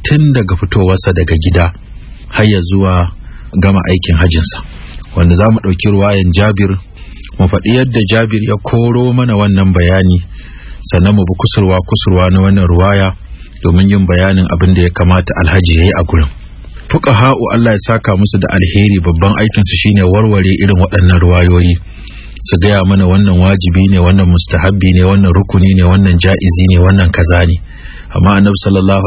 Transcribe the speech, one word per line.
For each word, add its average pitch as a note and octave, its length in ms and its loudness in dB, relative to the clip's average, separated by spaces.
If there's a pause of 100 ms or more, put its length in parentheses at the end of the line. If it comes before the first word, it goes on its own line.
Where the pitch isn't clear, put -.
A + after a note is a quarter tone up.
tun D3 320 2
daga G#2+ 240 -2
fitowarsa F#2+ 560 0
daga E2 240 -2
gida E2+ 280 0 (680)
har G#2+ 120 0
ya G#2 140 2
zuwa F#2 460 0 (560)
gama G2 240 2
aikin F2+ 320 0
hajjinsa, D#2+ 420 -2 (540)
wanda F2 220 2
za G2 100 2
mu A2 160 2
ɗauki F2+ 320 -2
ruwayan G2 400 0
Jabir, G2+ 380 0 (680)
mu F#2+ 80 2
faɗi G2 320 -2
yadda A#2+ 320 -2
Jabir A2 400 -2
ya A2 80 -2
koro A#2+ 560 0
mana A#2+ 240 0
wannan G2 320 2
bayani, F#2 480 2 (640)
sannan F#2 320 0
mu G#2 80 2
bi F2+ 160 -4
kusurwa-kusurwa F#2 960 0
na F#2+ 80 2
wannan G2 240 2
ruwaya F#2+ 480 2 (480)
domin F2+ 260 2
yin G2 220 2
bayanin F#2 400 0
abin F2+ 240 0
da F2+ 80 2
ya F2 80 2
kamata F2+ 420 0 (140)
alhaji E2+ 320 2
ya E2 80 2
yi G2+ 80 2
a E2+ 100 -2
gurin. D#2 240 0 (640)
Fuqaha'u, B2+ 520 0 (120)
Allah A#2 180 2
ya G#2 80 0
saka A2 380 -2
musu G2+ 240 0
da - 80 -2
alheri, G2 500 0
babban E2+ 380 0
aikinsu G#2 400 -2
shine G2+ 260 2
warware G2 460 2
irin F#2+ 320 0
waɗannan F2+ 400 2
ruwayoyi, F2 520 2 (680)
su - 160 -2
gaya G2 260 2
mana F#2+ 220 2
wannan F#2+ 320 2
wajibi F#2 500 2
ne, F#2+ 140 2
wannan F#2 260 4
mustahabbi F#2 680 0
ne, F#2 80 4
wannan G2 240 2
rukuni F#2+ 480 2
ne, F#2 80 2
wannan F#2 320 4
ja'izi F2 560 0
ne, F2+ 80 4
wannan F#2 320 4
kaza F2 320 0
ne. E2 100 0 (640)
Amma G2 180 2
Annabi G2+ 220 2
sallallahu G2 500 0